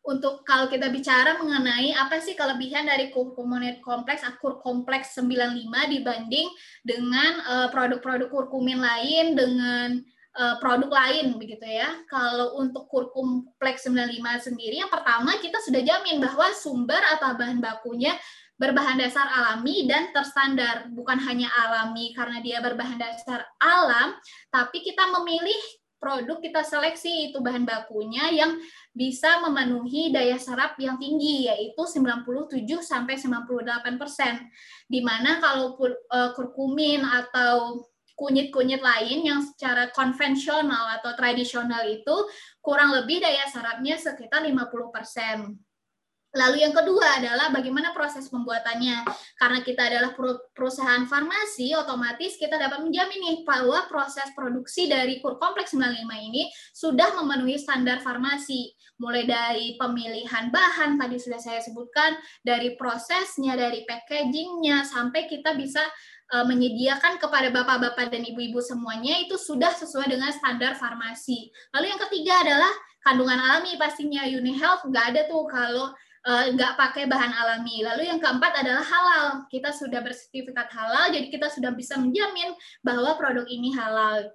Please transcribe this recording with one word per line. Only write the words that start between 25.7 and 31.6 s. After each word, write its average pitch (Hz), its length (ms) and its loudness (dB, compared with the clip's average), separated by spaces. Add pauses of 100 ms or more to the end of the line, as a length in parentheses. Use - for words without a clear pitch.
produk, 269 440 -4
kita 320 240 -2
seleksi 320 640 -2
itu 277 120 -6
bahan 247 240 -2
bakunya 220 680 -4
yang 320 240 4 (360)
bisa 262 520 2
memenuhi 262 680 0
daya 247 240 2
serap 262 440 -4
yang 262 200 -2
tinggi, 285 480 0
yaitu 214 360 -2